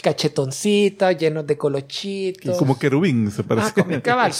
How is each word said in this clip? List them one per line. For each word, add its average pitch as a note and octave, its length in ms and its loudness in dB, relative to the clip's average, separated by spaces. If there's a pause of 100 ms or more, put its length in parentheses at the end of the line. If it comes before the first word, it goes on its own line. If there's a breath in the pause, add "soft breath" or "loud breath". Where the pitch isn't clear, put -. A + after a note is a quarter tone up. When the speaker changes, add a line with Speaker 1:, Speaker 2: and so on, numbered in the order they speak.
Speaker 1:
cachetoncitas, F#3 1160 0
llenos D#3 280 -2
de D3 120 0
colochitos. F3+ 1000 -4
Speaker 2:
Como C3+ 220 2
querubín, C3+ 520 2
se G#2 120 -4
parecía. D#3 340 0
Speaker 1:
Ah, F#3+ 60 4
como E3 180 -4
cabal. A#3+ 400 0